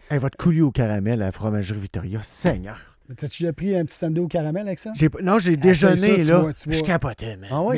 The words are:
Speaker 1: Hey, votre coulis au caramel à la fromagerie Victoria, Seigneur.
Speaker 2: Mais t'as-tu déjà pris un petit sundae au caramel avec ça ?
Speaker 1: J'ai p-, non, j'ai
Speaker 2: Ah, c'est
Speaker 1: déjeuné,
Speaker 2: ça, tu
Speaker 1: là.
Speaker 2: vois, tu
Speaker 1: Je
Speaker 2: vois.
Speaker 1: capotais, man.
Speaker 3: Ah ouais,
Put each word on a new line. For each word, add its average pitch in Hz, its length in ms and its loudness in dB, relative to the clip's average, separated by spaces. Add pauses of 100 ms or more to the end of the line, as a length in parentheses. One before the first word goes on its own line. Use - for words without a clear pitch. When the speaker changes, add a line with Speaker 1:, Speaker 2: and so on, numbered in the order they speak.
Speaker 1:
Hey, 147 100 0
votre 135 180 -2
coulis 165 240 4
au 143 100 4
caramel 107 500 0
à 98 60 -2
la 95 40 0
fromagerie 104 480 -4
Victoria, 98 440 -8
Seigneur. 104 540 -4 (320)
Speaker 2:
Mais 127 60 -16
t'as-tu 147 280 -8
déjà 170 80 -2
pris 190 240 -2
un 170 80 0
petit - 140 -8
sundae 165 240 -2
au 175 80 -4
caramel 165 360 -4
avec 190 140 -8
ça ? 165 160 -12
Speaker 1:
J'ai 147 140 2
p-, - 120 -6
non, 190 160 2
j'ai 180 140 2
Speaker 2:
Ah, 165 40 4
c'est - 20 2
Speaker 1:
déjeuné, 165 400 6
Speaker 2:
ça, 208 180 4
tu 175 80 4
Speaker 1:
là. 165 160 6
Speaker 2:
vois, 156 140 2
tu - 180 -8
Speaker 1:
Je 160 60 0
Speaker 2:
vois. 156 100 0
Speaker 1:
capotais, 117 480 -2
man. 95 160 -16
Speaker 3:
Ah 143 100 -2
ouais, 226 160 0